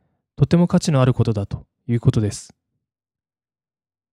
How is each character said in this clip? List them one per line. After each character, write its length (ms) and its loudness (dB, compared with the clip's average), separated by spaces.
と 100 0
て 120 2
も 100 2
価 120 0
値 120 -4
の 100 2
あ 40 4
る 80 2
こ 100 0
と 100 -2
だ 120 -4
と 220 -12
い 80 -2
う 40 0
こ 120 2
と 100 2
で 100 -2
す。 240 -16